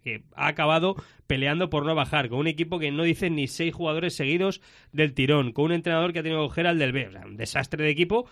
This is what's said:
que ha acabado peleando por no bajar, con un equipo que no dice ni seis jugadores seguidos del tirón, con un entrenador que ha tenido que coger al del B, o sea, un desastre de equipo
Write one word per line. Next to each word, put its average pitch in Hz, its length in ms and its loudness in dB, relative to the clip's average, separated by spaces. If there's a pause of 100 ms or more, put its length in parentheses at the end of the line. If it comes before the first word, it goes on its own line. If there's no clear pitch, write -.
que 110 220 -8 (120)
ha 147 120 0
acabado 160 460 2 (320)
peleando 147 440 0
por 147 160 0
no 160 80 2
bajar, 143 340 0
con 123 120 -4
un 156 60 0
equipo 165 320 -2
que 151 120 -2
no 151 120 -2
dice 170 280 2
ni 147 160 -2
seis 165 260 -4
jugadores 160 420 -2
seguidos 170 460 0 (320)
del 143 220 2
tirón, 135 380 4
con 147 140 2
un 165 60 2
entrenador 170 400 0
que 170 60 -4
ha 160 40 -4
tenido 160 200 -2
que 147 60 -2
coger 165 180 0
al 170 120 4
del 131 140 2
B, 127 140 -2
o 95 60 -16
sea, - 120 -16
un 101 140 -14
desastre 139 440 -4
de 151 80 2
equipo 180 420 2